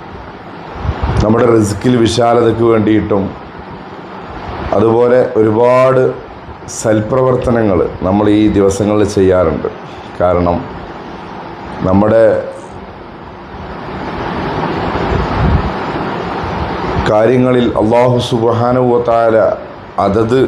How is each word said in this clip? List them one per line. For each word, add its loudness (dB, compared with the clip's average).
നമ്മുടെ 4
റിസ്കിൽ 2
വിശാലതയ്ക്ക് 2
വേണ്ടിയിട്ടും 2
അതുപോലെ 4
ഒരുപാട് 4
സൽപ്രവർത്തനങ്ങൾ 2
നമ്മൾ 2
ഈ 4
ദിവസങ്ങളിൽ 2
ചെയ്യാറുണ്ട്. 2
കാരണം 2
നമ്മുടെ 4
കാര്യങ്ങളിൽ 4
അല്ലാഹു 4
സുബ്ഹാനഹു 2
വ 4
തആല 4
അതത് 2